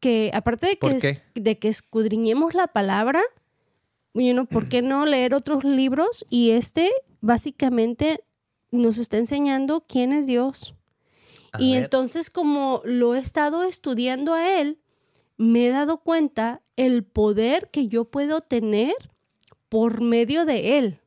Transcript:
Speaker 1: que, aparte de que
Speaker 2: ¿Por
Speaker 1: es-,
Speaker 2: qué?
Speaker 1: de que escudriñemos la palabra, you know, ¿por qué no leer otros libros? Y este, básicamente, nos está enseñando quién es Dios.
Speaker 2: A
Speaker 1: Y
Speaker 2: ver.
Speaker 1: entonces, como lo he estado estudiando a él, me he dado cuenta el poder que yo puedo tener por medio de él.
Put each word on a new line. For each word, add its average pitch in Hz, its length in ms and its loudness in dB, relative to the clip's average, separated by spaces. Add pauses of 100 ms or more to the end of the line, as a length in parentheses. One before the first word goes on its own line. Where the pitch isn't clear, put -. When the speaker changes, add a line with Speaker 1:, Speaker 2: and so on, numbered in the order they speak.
Speaker 1:
que, 226 340 0
aparte 226 320 -2
de 392 60 2
que 392 80 -4
Speaker 2:
¿Por - 120 2
Speaker 1:
es-, 262 100 -2
Speaker 2:
qué? 143 200 -2 (140)
Speaker 1:
de 214 220 0
que 214 100 -2
escudriñemos 226 840 0
la 359 120 2
palabra, 214 560 0 (880)
you 247 200 2
know, 247 120 2
¿por 226 240 -2
qué 247 140 0
no 269 240 0
leer 254 280 2
otros 277 280 -2
libros? 277 680 0
Y 240 220 4
este, 277 400 2 (300)
básicamente, 240 1040 0 (480)
nos 233 260 2
está 226 200 -2
enseñando 277 680 -2
quién 254 260 0
es 294 140 0
Dios. 254 480 -2 (760)
Speaker 2:
A - 100 -4
Speaker 1:
Y 262 120 2
Speaker 2:
ver. 254 100 2
Speaker 1:
entonces, 269 440 -2
como 285 560 -2
lo 240 300 0
he 262 60 -2
estado 302 420 -2
estudiando 269 720 -4
a 349 240 0
él, 302 220 -2 (560)
me 233 320 4
he - 20 2
dado 294 280 0
cuenta 277 640 -2 (160)
el 254 280 2
poder 214 680 0
que 277 160 -2
yo 226 200 -2
puedo 285 340 -2
tener 226 540 0 (720)
por 226 320 0
medio 233 440 2
de 262 340 2
él. 208 280 -2